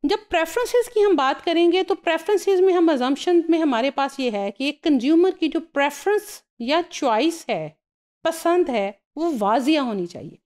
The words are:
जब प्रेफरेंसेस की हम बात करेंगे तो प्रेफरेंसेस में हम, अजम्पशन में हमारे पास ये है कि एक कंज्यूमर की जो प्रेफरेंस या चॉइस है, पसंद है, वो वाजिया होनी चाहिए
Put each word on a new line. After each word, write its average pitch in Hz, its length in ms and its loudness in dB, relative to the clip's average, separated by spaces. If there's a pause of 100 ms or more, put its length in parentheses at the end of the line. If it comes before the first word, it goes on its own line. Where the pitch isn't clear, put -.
जब 392 240 -2
प्रेफरेंसेस 453 640 -2
की 427 60 2
हम 403 160 4
बात 277 240 0
करेंगे 349 420 2
तो 370 120 -2
प्रेफरेंसेस 349 640 0
में 381 120 4
हम, 339 200 4
अजम्पशन 285 580 0
में 330 80 4
हमारे 277 320 0
पास 269 300 -4
ये 247 100 0
है 202 200 -4
कि 269 180 -6
एक 294 160 -8
कंज्यूमर 320 460 4
की 330 180 -2
जो 330 120 -2
प्रेफरेंस 320 840 -4 (180)
या 285 220 0
चॉइस 302 680 -2
है, 156 280 -6 (460)
पसंद 330 460 0
है, 202 300 -4 (160)
वो 330 220 -2
वाजिया 254 440 0
होनी 202 240 -4
चाहिए 127 380 -16